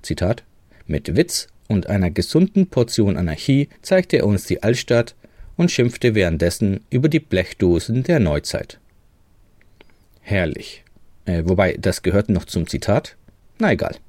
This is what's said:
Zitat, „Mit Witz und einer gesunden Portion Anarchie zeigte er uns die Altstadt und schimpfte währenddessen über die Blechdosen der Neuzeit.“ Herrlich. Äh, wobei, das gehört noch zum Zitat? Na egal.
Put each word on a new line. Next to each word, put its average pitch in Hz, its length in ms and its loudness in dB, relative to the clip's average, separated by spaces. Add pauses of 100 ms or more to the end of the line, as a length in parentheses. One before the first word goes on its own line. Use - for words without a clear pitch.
Zitat, 90 420 -2 (440)
„Mit 76 280 -4
Witz - 300 0 (220)
und 98 180 0
einer 95 240 0
gesunden 175 560 2
Portion 113 500 0
Anarchie 90 540 0 (140)
zeigte 185 340 2
er - 80 2
uns 101 200 0
die - 180 -4
Altstadt 120 500 0 (420)
und 170 140 2
schimpfte 120 460 0
währenddessen 87 640 0 (100)
über 131 200 0
die 151 100 2
Blechdosen 92 840 0
der 160 180 0
Neuzeit.“ - 600 -4 (1400)
Herrlich. - 640 -4 (420)
Äh, 85 200 0
wobei, 92 340 2
das - 220 -2
gehört 98 280 0
noch 90 160 0
zum 82 200 -4
Zitat? - 520 -4 (420)
Na 208 120 2
egal. - 260 -4 (120)